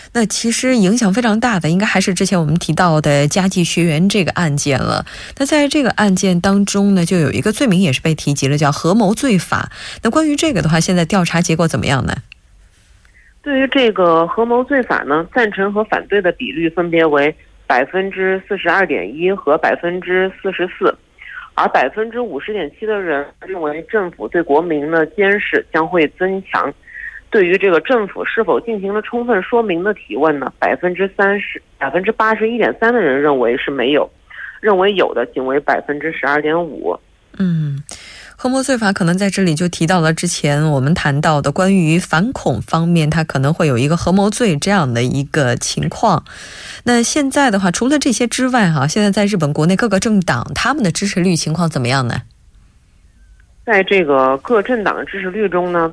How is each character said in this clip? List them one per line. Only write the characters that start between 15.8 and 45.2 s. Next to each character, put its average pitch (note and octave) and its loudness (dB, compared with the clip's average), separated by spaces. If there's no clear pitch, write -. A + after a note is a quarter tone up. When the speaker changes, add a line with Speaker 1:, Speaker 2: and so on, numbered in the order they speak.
Speaker 2:
反 F3 -4
对 G3+ 0
的 F3 0
比 B2+ -6
率 D#3+ -2
分 F3 -2
别 E3 2
为 D3 2
百 C3 2
分 F#3+ -4
之 F#3+ -2
四 G3+ -6
十 F#3 -2
二 F#3 2
点 G#2+ -4
一 E3+ -2
和 G3 0
百 - 0
分 F3 -4
之 F#3 0
四 F#3+ -4
十 F3+ -4
四， - 0
而 D#3 2
百 D#3 2
分 A3 -4
之 A#3 -6
五 F#3 -6
十 G#3+ -8
点 E3+ -6
七 A3 -10
的 G#3+ -2
人 C#3+ -4
认 F#3+ -10
为 D3+ -6
政 G3+ -2
府 - -10
对 F3 0
国 D3 2
民 D3+ -2
的 E3 2
监 G3+ 0
视 - -2
将 D#3+ 0
会 E3+ 2
增 F#3+ -2
强。 B2+ -4
对 G3 4
于 F3+ 2
这 F#3+ 2
个 D#3+ 4
政 A3+ 0
府 - -10
是 A3 -2
否 C#3+ 2
进 A3 -6
行 G3 -4
了 G#3+ -4
充 A#3+ -6
分 G#3 0
说 A#3 0
明 F3+ -2
的 G3+ 0
提 - -14
问 D3 0
呢， C3 -6
百 F#2+ 0
分 F3+ -2
之 F#3+ -2
三 G3+ 2
十， - -10
百 C#3 -4
分 F3+ -2
之 A3 0
八 A3 0
十 A3 0
一 A#3+ -2
点 D#3 2
三 A3+ 2
的 A#3+ 2
人 C#3 2
认 D3 2
为 A#2+ 2
是 C3+ -6
没 C3+ -2
有， C#3 2
认 G3+ 2
为 G3 2
有 F3+ 0
的 A#2 0
仅 C3 -6
为 C3+ 0
百 C#3+ 0
分 D3 -6
之 D#3 -6
十 - -6
二 D3 0
点 D#3 0
五。 B2 -6
Speaker 1:
嗯， D#3 -2
合 B3+ -4
谋 C4 0
罪 C4 0
法 G#3+ 0
可 F#3+ -2
能 F3 2
在 G3 0
这 F#3+ 0
里 E3+ 2
就 F3 0
提 E3+ -2
到 F3+ 2
了 D#3+ 4
之 D#3+ -4
前 D3+ 0
我 C#3 2
们 C3+ 2
谈 D3+ 0
到 D#3+ 2
的 C3+ -2
关 F#3 2
于 E3 2
反 F#3+ 0
恐 B2 -2
方 E3 -2
面， E3 2
它 D#3 0
可 - -4
能 C#3 2
会 F3 0
有 B2+ 2
一 C3+ 2
个 E3+ 2
合 F3 0
谋 G3 4
罪 G#3+ 0
这 C#3+ -2
样 D#3+ 2
的 A#2 0
一 C3 -2